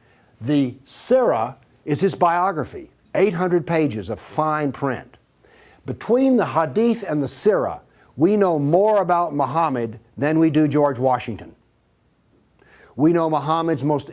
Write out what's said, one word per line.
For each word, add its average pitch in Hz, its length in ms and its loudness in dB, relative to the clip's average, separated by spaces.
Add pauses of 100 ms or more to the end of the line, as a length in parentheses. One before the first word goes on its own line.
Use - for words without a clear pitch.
(420)
The 131 340 0 (100)
sirah 147 680 0 (300)
is 147 160 -2
his 180 120 2
biography, 170 800 -2 (240)
eight 196 180 2
hundred 175 320 0
pages 127 440 -2
of 104 100 -8
fine 151 520 -2
print. - 460 -6 (680)
Between 254 520 0
the 165 100 0
hadith 165 600 0
and 151 140 -2
the 131 60 -2
sirah, 127 540 0 (360)
we 196 200 4
know 180 200 2
more 190 440 2
about 175 340 0
Muhammad 131 640 -2 (180)
than 156 220 0
we 160 100 4
do 151 180 2
George 143 300 2
Washington. 123 580 -4 (1400)
We 151 160 4
know 165 180 2
Muhammad's 156 540 -2
most 143 300 -2